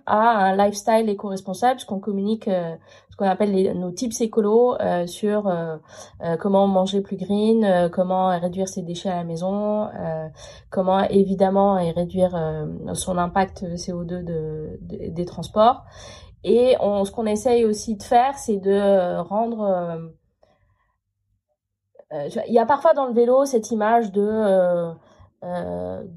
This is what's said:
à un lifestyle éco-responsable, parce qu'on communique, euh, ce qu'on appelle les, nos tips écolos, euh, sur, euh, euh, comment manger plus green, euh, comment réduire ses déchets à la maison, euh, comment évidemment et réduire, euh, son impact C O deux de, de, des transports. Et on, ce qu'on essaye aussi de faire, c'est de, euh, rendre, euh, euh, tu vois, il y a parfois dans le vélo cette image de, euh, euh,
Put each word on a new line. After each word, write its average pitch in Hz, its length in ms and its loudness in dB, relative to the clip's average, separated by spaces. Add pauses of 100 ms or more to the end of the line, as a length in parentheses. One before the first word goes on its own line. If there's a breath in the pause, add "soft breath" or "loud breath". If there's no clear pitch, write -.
à 214 400 4
un 190 100 2
lifestyle 214 520 2
éco-responsable, 196 640 -2
parce 254 100 -16
qu'on 196 160 -6
communique, 208 480 -4
euh, 175 260 -2 (360 soft breath)
ce - 60 -20
qu'on 202 100 0
appelle 196 260 2
les, 190 220 2
nos 180 160 -4
tips 226 300 -6
écolos, 226 600 2
euh, 175 260 0
sur, 208 420 -2
euh, 165 280 -4 (460 loud breath)
euh, 170 140 -2
comment 196 300 2
manger 196 340 2
plus 202 160 -8
green, 214 480 2
euh, 175 240 4
comment 185 400 0 (100)
réduire 180 300 -4
ses 190 140 -8
déchets 175 280 -6
à 175 60 -2
la 175 80 -6
maison, 202 640 -4
euh, 160 400 -8 (420 loud breath)
comment 190 340 0
évidemment 196 720 2
et 170 120 0
réduire, 175 460 0
euh, 156 300 -4 (260)
son 180 260 -6
impact 175 580 -2
C 175 160 -10
O 175 120 -8
deux 180 180 -8
de, 156 600 -8
de, 180 280 -12
des 170 140 -6
transports. 214 600 2 (600 loud breath)
Et 240 360 4
on, 202 240 0
ce 202 80 -8
qu'on 226 140 -4
essaye 226 380 2
aussi 214 320 -2
de - 60 -14
faire, 262 340 2
c'est 220 200 -4
de, 190 160 -2
euh, 190 500 2
rendre, 220 380 -4
euh, 175 380 -2 (2250)
euh, 143 160 -6
tu 202 100 -8
vois, - 100 -6
il 220 60 0
y 233 40 8
a 226 80 2
parfois 294 280 4
dans 269 120 0
le 240 60 -4
vélo 240 320 4
cette 254 260 -2
image 220 400 2
de, 202 160 0
euh, 185 640 2 (540 soft breath)
euh, 175 580 -6 (140)